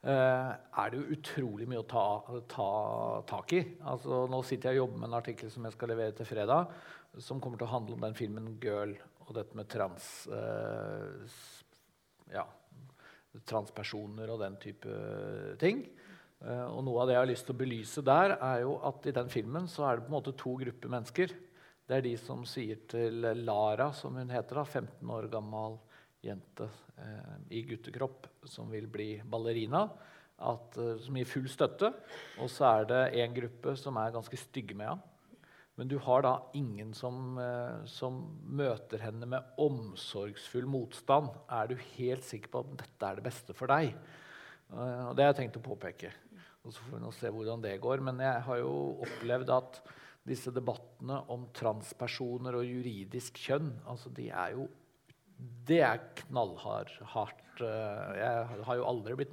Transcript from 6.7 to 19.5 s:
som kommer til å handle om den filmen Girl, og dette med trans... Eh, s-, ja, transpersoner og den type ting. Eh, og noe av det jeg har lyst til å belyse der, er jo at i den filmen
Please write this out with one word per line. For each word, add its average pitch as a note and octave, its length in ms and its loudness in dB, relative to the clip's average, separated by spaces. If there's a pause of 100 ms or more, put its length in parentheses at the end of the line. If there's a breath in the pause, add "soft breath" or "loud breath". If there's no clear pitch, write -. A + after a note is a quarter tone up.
som C3 240 -6
kommer A#2+ 160 -6
til A#2 80 -2
å A2+ 60 -2
handle A#2 240 -2
om A#2 80 -4
den A2 100 -2
filmen A2 480 -4
Girl, G#2 320 0 (300)
og - 100 -16
dette G#2 240 -6
med G#2 140 -8
trans... - 560 -4
Eh, G#1+ 1000 -4
s-, - 380 -18 (720)
ja, - 100 -2 (1000 loud breath)
transpersoner G#2+ 840 -4
og A2+ 140 -4
den G2 180 -4
type G#2+ 320 -8 (720)
ting. G#3+ 160 6 (640 loud breath)
Eh, B2 240 -4
og A#2 180 -4
noe A#2+ 160 4
av B2+ 80 6
det B2 60 8
jeg B2 80 10
har B2+ 80 4
lyst A#2+ 160 -2
til B2+ 80 -2
å B2 80 0
belyse A#2 420 -4
der, D#3+ 300 10
er C3 220 2 (100)
jo C#3+ 60 2 (120)
at C#3 140 -2 (100)
i C3 60 0
den B2 180 0
filmen C3 380 0